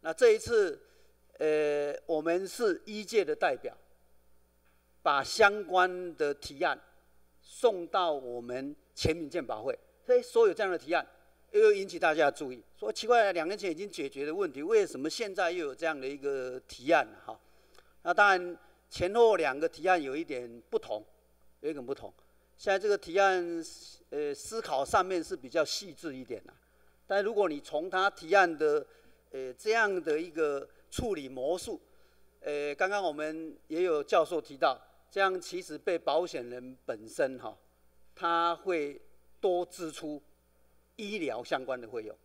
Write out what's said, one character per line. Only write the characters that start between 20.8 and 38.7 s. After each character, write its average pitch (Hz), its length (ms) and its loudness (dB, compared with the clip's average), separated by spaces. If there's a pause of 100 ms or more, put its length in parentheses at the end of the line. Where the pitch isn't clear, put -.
有 147 100 -6
一 - 20 -6
点 139 120 -10
不 135 100 -6
同。 104 180 -16 (440)
现 - 160 -2
在 196 60 2
这 202 100 -2
个 202 80 4
提 175 220 -2
案， 175 440 2 (480)
呃， 147 240 -4
思 220 280 -10
考 139 220 0
上 190 200 4
面 185 180 -4
是 180 140 -8
比 135 120 -14
较 156 160 2
细 190 280 -8
致 139 240 -10
一 131 80 -12
点 107 220 -10
啦， - 80 -20 (520)
但 196 160 0
如 208 100 -2
果 202 160 4
你 147 120 -4
从 156 300 -4
他 190 200 2
提 165 220 -4
案 180 240 8
的， 147 300 2 (440)
呃， 131 240 -10
这 - 180 -2
样 202 300 2
的 156 160 0
一 170 120 -6
个 147 360 -2 (240)
处 220 240 -4
理 143 140 -8
模 135 300 -2
式， 165 120 -10 (680)
呃， 147 340 -4
刚 190 140 0
刚 202 140 -2
我 170 100 0
们 156 440 -8 (120)
也 160 140 -2
有 160 200 0
教 170 220 4
授 156 160 -4
提 147 160 -14
到， 135 240 0 (300)
这 196 100 -2
样 190 200 2
其 180 200 -8
实 156 160 -12
被 170 220 -2
保 160 280 0
险 123 220 -10
人 127 280 -14 (100)
本 113 220 -8
身 131 300 -2
哈， 120 180 -12 (580)
他 170 400 0
会 156 460 -4 (400)